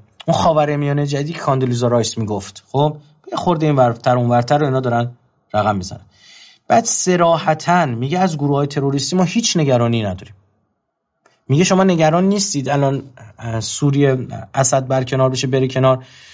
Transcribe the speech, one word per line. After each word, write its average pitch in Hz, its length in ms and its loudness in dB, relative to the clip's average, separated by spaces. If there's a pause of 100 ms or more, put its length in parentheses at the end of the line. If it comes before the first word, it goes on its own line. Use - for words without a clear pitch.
(260)
اون 165 120 0
خاورمیانه 147 680 0
جدید 147 280 -4
که - 40 -12
کاندولیزا 127 480 0
رایس 117 300 0
میگفت، 104 500 -8
خب 151 300 0 (340)
یه - 60 -6
خورده 156 280 0
این 151 100 2
ورتر 123 420 2
اون 120 120 0
ورتر 120 280 2
رو 151 80 2
اینا 131 140 0
دارن 120 320 -2 (420)
رقم 104 220 0
می‌زنن. - 300 -10 (600)
بعد 117 180 4
صراحتاً 170 1000 0
میگه 131 340 -4
از 165 180 0
گروه‌های 143 300 0
تروریستی 139 480 -2
ما 185 80 2
هیچ 226 340 -2
نگرانی 120 460 2
نداریم. 92 300 -8 (1120)
میگه 147 160 2
شما 190 200 2
نگران 175 460 4
نیستید 151 400 -2
الان، 139 340 0 (360)
اه، 113 200 -6
سوریه 139 680 0 (260)
اسد 135 340 0
برکنار 131 420 0
بشه 131 180 -2
بره 131 200 0
کنار، 131 380 0 (280)